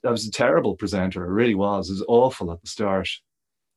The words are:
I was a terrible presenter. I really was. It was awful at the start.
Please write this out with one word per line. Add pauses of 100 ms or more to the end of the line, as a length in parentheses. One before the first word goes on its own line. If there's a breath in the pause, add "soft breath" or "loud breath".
I
was
a
terrible
presenter.
I
really
was.
It
was
awful
at
the
start. (680)